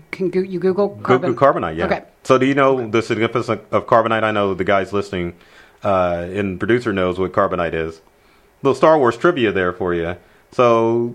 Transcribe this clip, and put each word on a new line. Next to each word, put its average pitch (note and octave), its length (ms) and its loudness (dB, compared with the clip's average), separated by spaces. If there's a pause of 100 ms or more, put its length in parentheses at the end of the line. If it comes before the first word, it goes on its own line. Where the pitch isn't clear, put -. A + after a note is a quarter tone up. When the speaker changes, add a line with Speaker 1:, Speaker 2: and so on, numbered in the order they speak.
(120)
Speaker 1:
can F#3 180 -4
Goo-, F#3 140 -2
you F#3 160 -8
Google F#3+ 280 0 (140)
Speaker 2:
Google B2+ 320 0
Speaker 1:
Carbon- - 0 -
Speaker 2:
Carbonite, C3+ 420 0
yeah. E2+ 100 -2
Speaker 1:
Okay. E3 160 -2 (200)
Speaker 2:
So C3 160 4
do C3 80 2
you C#3 80 2
know C3+ 340 2
the G#2+ 140 0
significance A#2 480 -2
of G#2 360 -4
Carbonite? A2+ 360 2
I A2 80 0
know G2+ 240 0
the F2+ 100 -2
guys G2 280 0
listening, F#2 420 -4 (480)
uh, F2+ 500 0
and G2 280 -4
producer A2+ 320 0
knows F#2 260 -2
what F#2 140 -2
Carbonite F2 420 0
is. E2 260 -6 (600)
Little C3+ 140 2
Star D#3+ 200 4
Wars B2 200 2
trivia C3 360 0
there F2+ 200 0
for F2+ 220 -4
you. E2+ 200 -4 (380)
So A#2 640 2